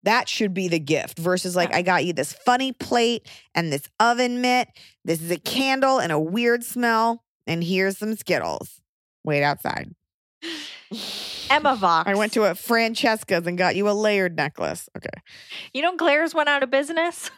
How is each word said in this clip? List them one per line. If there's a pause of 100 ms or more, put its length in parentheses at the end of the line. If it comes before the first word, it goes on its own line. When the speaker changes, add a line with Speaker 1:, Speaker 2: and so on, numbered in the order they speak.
Speaker 1:
That
should
be
the
gift
versus,
like,
Speaker 2:
Yeah.
Speaker 1:
"I
got
you
this
funny
plate (280)
and
this (100)
oven
mitt. (360)
This
is
a
candle
and
a
weird
smell. (240)
And
here's
some
Skittles. (420)
Wait
outside." (1500)
Speaker 2:
Emma
Vox.
Speaker 1:
I
went
to
a
Francesca's
and
got
you
a
layered
necklace. (100)
Okay. (640)
Speaker 2:
You
know
Claire's
went
out
of
business?